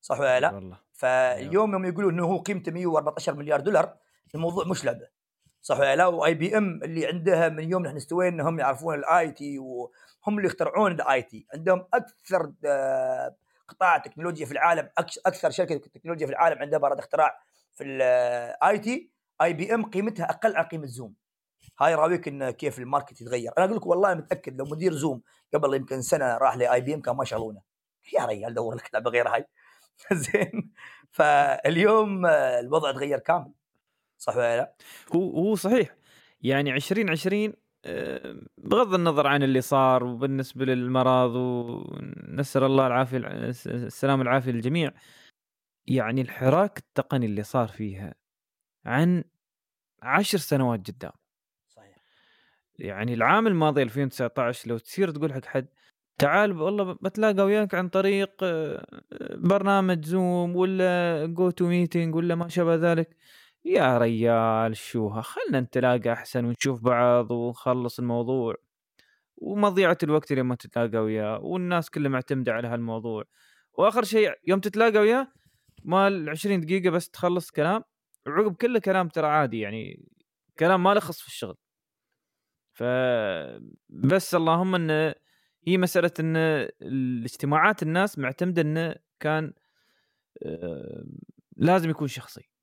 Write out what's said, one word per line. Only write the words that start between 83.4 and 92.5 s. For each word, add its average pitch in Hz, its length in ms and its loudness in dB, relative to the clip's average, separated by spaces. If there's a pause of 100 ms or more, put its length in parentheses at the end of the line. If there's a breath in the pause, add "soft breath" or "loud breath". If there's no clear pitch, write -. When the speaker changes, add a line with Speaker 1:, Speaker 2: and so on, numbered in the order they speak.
Speaker 2:
اللهم 170 400 2
إن 156 380 0 (540)
هي 185 100 4
مسألة 175 420 2
إن 160 160 0 (460)
الاجتماعات 135 1000 0
الناس 170 360 -2
معتمدة 170 420 -2
إنه 156 340 -2 (240)
كان، 156 340 -2 (920)
آه، 80 600 -10 (540)
لازم 165 320 2
يكون 151 180 -4
شخصي. - 420 -14 (120)